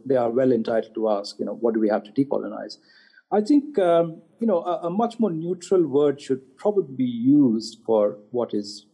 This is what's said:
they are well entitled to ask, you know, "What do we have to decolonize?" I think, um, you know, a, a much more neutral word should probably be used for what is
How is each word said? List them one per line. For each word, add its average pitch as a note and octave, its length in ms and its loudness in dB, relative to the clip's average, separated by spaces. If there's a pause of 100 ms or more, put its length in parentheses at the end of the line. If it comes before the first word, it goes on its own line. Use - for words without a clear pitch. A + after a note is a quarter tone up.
they C3+ 100 0
are A#2 140 2
well B2+ 220 2
entitled A2+ 420 -2
to A2 160 -2
ask, G2+ 300 -4
you G#2+ 60 -6
know, G#2 100 -8
"What A#2 180 0
do A2+ 60 0
we G#2+ 100 2
have G#2 140 0
to - 80 -20
decolonize?" G#2+ 680 -4 (540)
I G3+ 100 2
think, D4 380 2
um, E3+ 420 2 (180)
you A#3 60 -4
know, F#3+ 160 2
a, F3 240 -4
a E3+ 60 -2
much A3+ 280 -2
more G#3 120 2
neutral F3 560 0
word C#3+ 340 2
should - 360 -6
probably F#3 380 -2
be B2+ 80 0
used B2 800 2
for G#2 360 2 (100)
what A#2+ 240 -4
is G#2 400 -8